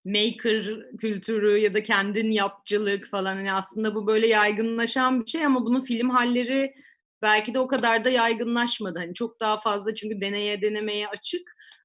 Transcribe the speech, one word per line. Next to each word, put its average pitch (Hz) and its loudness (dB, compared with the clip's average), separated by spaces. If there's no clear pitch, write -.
maker 214 0
kültürü 208 0
ya 208 2
da 208 0
kendin 208 0
yapçılık 202 -2
falan 190 -2
hani 196 -4
aslında 208 -2
bu 208 -4
böyle 220 4
yaygınlaşan 226 2
bir - -8
şey 320 0
ama 254 2
bunun 240 2
film 247 -2
halleri 247 0
belki 214 2
de 262 2
o 254 2
kadar 226 2
da 254 2
yaygınlaşmadı. 233 0
Hani 175 -8
çok 226 -8
daha 214 0
fazla 208 -2
çünkü 214 -8
deneye 202 -4
denemeye 214 -2
açık. 339 -8